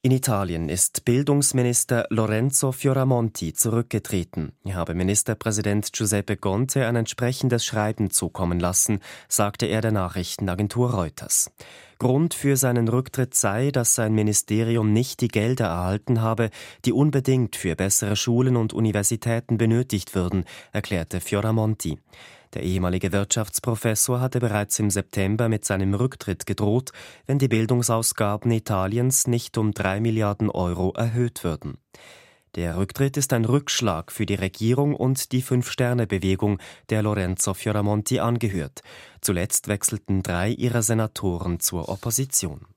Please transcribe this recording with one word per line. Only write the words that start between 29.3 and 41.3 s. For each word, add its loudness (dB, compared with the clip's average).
um 2
drei -2
Milliarden 0
Euro 0
erhöht -2
würden. -6
Der -2
Rücktritt -2
ist 0
ein 2
Rückschlag 0
für -2
die 0
Regierung 0
und -2
die 2
Fünf-Sterne-Bewegung, 0
der 2
Lorenzo 0
Fioramonti 0
angehört. -2
Zuletzt -2
wechselten -2
drei -2
ihrer 0
Senatoren -2